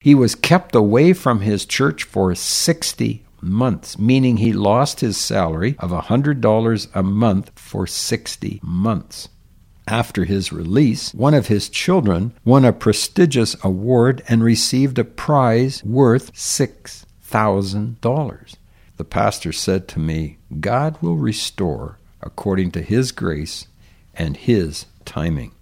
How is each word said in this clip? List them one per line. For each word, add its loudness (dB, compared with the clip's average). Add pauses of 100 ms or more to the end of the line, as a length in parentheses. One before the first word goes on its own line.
He 6
was 4
kept 0
away 6
from 0
his -2
church -2
for 0
sixty -4 (180)
months, -2
meaning 2
he 2
lost 2
his -2
salary -2
of -6
a -4
hundred 0
dollars 0
a -2
month 0
for -8
sixty -8
months. -4 (580)
After -2
his -2
release, 0
one 2
of 2
his 0
children 0 (120)
won 6
a 6
prestigious 0
award 2
and 2
received 2
a 0
prize 0
worth 2
six -6 (160)
thousand -2
dollars. -4 (400)
The -8
pastor -2
said -4
to -8
me, -4 (220)
"God -2
will -2
restore -6 (240)
according -4
to -8
his -2
grace -8 (480)
and -6
his -2 (180)
timing." -6 (120)